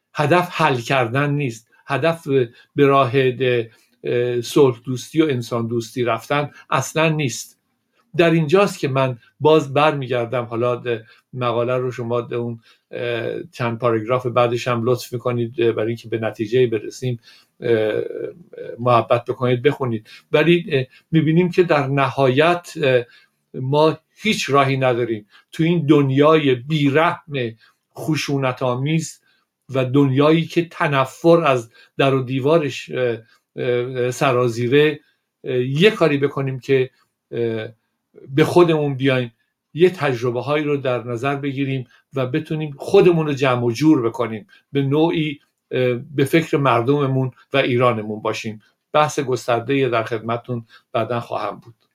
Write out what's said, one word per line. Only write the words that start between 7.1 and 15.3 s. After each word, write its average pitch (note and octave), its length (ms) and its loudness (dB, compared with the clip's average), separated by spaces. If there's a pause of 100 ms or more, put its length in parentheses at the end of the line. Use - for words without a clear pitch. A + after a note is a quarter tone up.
در E3+ 140 6
اینجاست E3 480 2
که C#3 100 -4
من C3 300 -2 (220)
باز D3+ 340 4
برمیگردم، B2+ 720 0
حالا A#2 380 -2
د-، A#2+ 180 -4 (320)
مقاله B2 440 -2
رو B2+ 160 -4
شما A#2+ 360 -4
د-، B2 40 -8
اون، A#2+ 280 -6 (300)
اه، A#2+ 520 -6
چند A#2 360 -6
پاراگراف A#2+ 480 0
بعدش A#2+ 420 0
هم A#2 160 -2
لطف A#2+ 280 -2
می‌کنید، A#2+ 480 -4